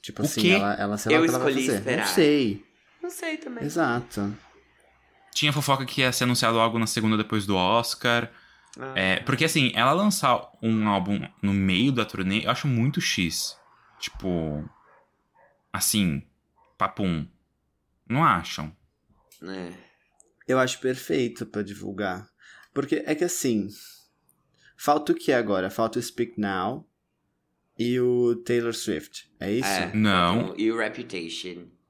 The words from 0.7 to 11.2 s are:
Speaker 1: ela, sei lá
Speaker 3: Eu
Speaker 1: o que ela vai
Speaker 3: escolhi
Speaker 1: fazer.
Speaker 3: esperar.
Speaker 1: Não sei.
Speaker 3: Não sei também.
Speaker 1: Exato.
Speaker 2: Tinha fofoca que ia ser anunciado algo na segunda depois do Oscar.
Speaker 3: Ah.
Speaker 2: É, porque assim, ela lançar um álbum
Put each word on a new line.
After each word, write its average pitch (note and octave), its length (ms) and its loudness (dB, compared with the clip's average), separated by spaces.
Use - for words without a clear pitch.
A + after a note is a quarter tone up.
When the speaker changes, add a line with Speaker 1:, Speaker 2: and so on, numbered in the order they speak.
Speaker 1:
ela, G#3 240 -2
sei - 140 0
lá D#3 60 6
Speaker 3:
Eu E3 40 6
Speaker 1:
o - 20 4
que E3 100 4
ela B2+ 80 0
vai C#3 100 2
Speaker 3:
escolhi C3 140 0
Speaker 1:
fazer. A#2 120 0
Speaker 3:
esperar. A2 280 -2
Speaker 1:
Não F#2+ 80 0
sei. C#3+ 500 4
Speaker 3:
Não F4 80 -6
sei E4 260 -8
também. B3+ 280 -10
Speaker 1:
Exato. A#2+ 720 -2
Speaker 2:
Tinha D3 180 0
fofoca C#3 320 0
que B2 180 -4
ia B2+ 100 4
ser - 120 0
anunciado A#2+ 360 2
algo A2+ 180 2
na A2 80 2
segunda A2 300 2
depois G#2+ 280 0
do G2 120 2
Oscar. A#2 760 2
Speaker 3:
Ah. C3 160 -10
Speaker 2:
É, F#2+ 260 2
porque C3 240 0
assim, C#3+ 300 2
ela B2 180 2
lançar F3+ 560 2
um A2 260 2
álbum G2 320 0